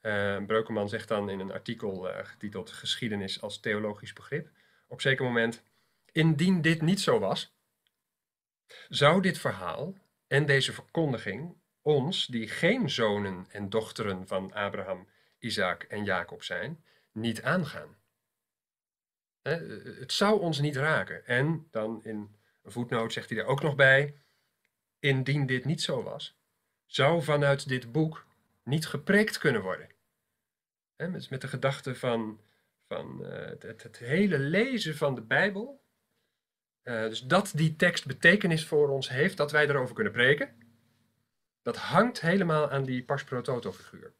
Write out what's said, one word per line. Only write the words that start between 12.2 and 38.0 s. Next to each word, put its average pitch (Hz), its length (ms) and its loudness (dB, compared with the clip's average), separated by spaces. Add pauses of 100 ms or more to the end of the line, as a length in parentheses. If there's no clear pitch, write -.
die 113 220 -4
geen 196 420 2
zonen 101 580 0
en 101 220 -8
dochteren 104 560 -4
van 95 260 -6
Abraham, 95 560 -6 (300)
Isaac 104 440 -2
en 104 220 -6
Jacob 90 380 -4
zijn, 104 420 -8 (280)
niet 110 300 -4
aangaan." 131 540 -4 (1500)
Hè, 147 120 -2
eh, 127 440 -12
het 131 140 -10
zou 202 280 4
ons 160 200 -2
niet 143 160 0
raken. 127 500 -2
En 147 440 0
dan 110 340 -6
in 104 320 -10 (260)
een 101 100 -20
voetnoot 120 400 -2
zegt - 180 -8
hij 113 80 -2
er - 60 -2
ook 139 180 0
nog 147 120 0
bij: 135 400 6 (840)
"Indien 135 480 0
dit 127 180 -2
niet 156 180 -2
zo 139 200 -2
was, - 360 -12 (480)
zou 160 360 2
vanuit 143 460 2
dit 117 240 -4
boek 156 340 -2 (360)
niet 156 240 -2
gepreekt 196 520 2
kunnen 120 240 0
worden." 92 260 -6 (1080)
Hè, 160 120 -8
met, 165 220 -10
met 135 100 -8
de 135 80 -10
gedachte 135 460 -2
van, 113 460 -4 (480)
van, - 360 -8
eh, - 240 -10
het, - 140 -14
het, 110 200 -16
het - 160 -20
hele 160 400 2
lezen 175 580 0
van 143 180 0
de 117 60 -6
Bijbel, 196 600 -2 (1000)
eh, 117 200 -4
dus 113 180 -4
dat 170 340 2
die 156 220 2
tekst - 300 2